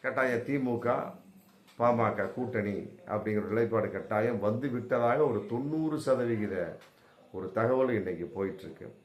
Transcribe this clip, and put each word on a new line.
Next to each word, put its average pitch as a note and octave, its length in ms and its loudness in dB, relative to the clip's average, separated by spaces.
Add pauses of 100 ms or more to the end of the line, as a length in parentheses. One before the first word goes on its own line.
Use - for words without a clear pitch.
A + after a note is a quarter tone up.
கட்டாயம் B2+ 440 0
திமுக B2 400 0 (880)
பாமக A2+ 560 4
கூட்டணி G#2+ 420 -2 (360)
அப்படிங்கிற G#2 400 0
நிலைப்பாடு A2 360 2 (100)
கட்டாயம் G#2+ 500 0
வந்து A#2 180 0 (100)
விட்டதாக A#2+ 440 2 (100)
ஒரு G#2 100 0 (120)
தொண்ணூறு D3+ 460 -2 (100)
சதவிகித A2+ 480 2 (800)
ஒரு F#2 180 -6
தகவல் B2 460 2
இன்னைக்கு F2 340 -4
போயிட்டு F#2+ 300 -2
இருக்கு. D#2+ 220 -14 (180)